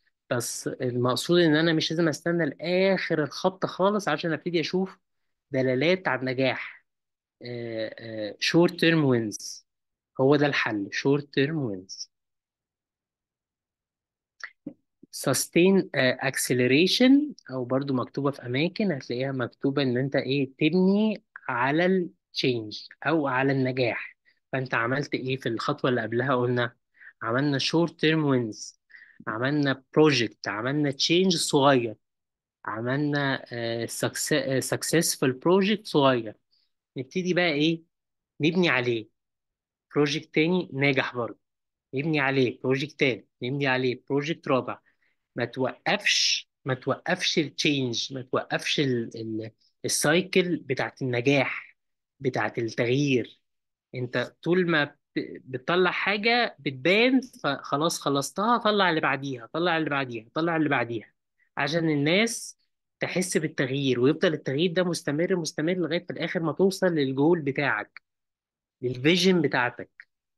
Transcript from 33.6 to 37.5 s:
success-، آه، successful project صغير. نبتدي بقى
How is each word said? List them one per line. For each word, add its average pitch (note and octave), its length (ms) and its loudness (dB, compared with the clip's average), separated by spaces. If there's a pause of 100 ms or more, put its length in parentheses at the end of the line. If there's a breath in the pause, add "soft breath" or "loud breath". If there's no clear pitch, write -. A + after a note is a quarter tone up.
success-، - 480 -4
آه، C3+ 260 0
successful C#3 760 0
project F#3+ 500 2
صغير. B2+ 520 2 (600)
نبتدي F3 360 -4
بقى F3 180 2